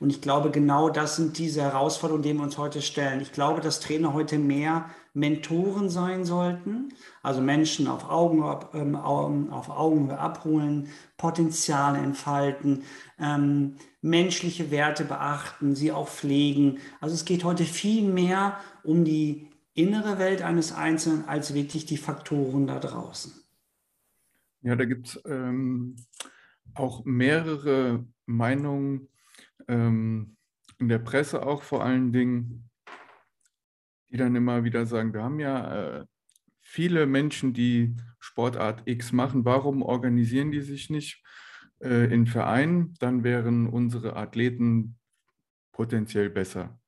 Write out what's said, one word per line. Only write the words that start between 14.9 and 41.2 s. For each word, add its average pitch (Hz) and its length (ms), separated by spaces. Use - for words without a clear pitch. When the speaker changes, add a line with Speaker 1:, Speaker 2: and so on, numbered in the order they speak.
Speaker 1:
beachten, 143 720
sie 151 160
auch - 160
pflegen. 143 720
Also 156 140
es 165 100
geht 175 200
heute 175 180
viel 208 400
mehr 190 560
um 165 220
die 156 420
innere 202 460
Welt 185 240
eines 170 300
Einzelnen 156 560
als 147 260
wirklich 143 320
die 151 100
Faktoren 139 720
da 131 140
draußen. - 520
Speaker 2:
Ja, 123 120
da 123 100
gibt's, 123 420
ähm, 127 680
auch 123 300
mehrere 135 1000
Meinungen, 139 800
ähm, 113 680
in 123 80
der 113 100
Presse 139 480
auch 143 160
vor - 220
allen 127 280
Dingen. 123 560
Die 120 40
dann 123 180
immer 120 260
wieder 117 240
sagen, 113 260
wir 107 120
haben 147 160
ja, 101 640
äh, - 20
viele 165 460
Menschen, 135 460
die 120 440
Sportart 117 640
X 120 260
machen, 123 340
warum 135 380
organisieren 123 720
die 143 80
sich 139 280
nicht, 151 320